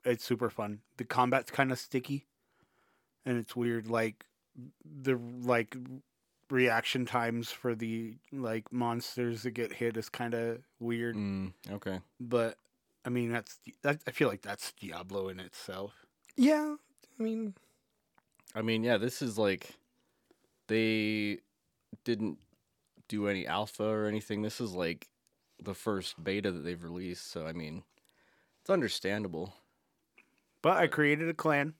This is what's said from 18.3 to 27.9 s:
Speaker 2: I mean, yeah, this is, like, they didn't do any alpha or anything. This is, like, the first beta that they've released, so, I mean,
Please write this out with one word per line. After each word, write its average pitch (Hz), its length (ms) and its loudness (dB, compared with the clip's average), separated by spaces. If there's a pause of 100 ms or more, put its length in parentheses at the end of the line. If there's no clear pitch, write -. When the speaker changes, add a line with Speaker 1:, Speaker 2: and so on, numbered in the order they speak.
Speaker 2:
I - 80 -4
mean, 110 220 2
yeah, 120 140 6
this 117 240 0
is, 113 160 -2
like, 98 380 2 (920)
they 107 720 2 (680)
didn't 110 320 0 (720)
do 104 180 0
any 95 180 0
alpha 104 380 -2
or 107 220 2
anything. 107 380 -2
This 107 180 -4
is, 107 100 -2
like, 87 380 -2 (520)
the 95 120 -6
first 92 500 -4
beta 98 280 0
that 87 100 -4
they've 85 200 -6
released, 87 500 -8
so, 82 140 -6
I 80 60 -6
mean, 82 320 -8 (760)